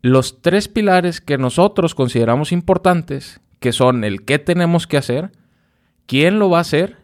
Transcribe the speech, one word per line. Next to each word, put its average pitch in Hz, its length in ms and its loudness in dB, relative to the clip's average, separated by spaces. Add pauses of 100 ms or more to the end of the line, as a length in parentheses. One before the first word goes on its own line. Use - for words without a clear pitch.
los 127 400 0
tres 196 240 0
pilares 180 540 0
que 143 180 -4
nosotros 170 560 0
consideramos 123 560 0
importantes, 175 880 -2 (200)
que 123 100 -2
son 120 320 2
el 101 220 -6
qué 143 160 0
tenemos 170 480 0
que - 80 -2
hacer, 143 340 -4 (760)
quién 165 340 2
lo 196 100 2
va 165 80 2
a 175 40 0
hacer 170 420 -2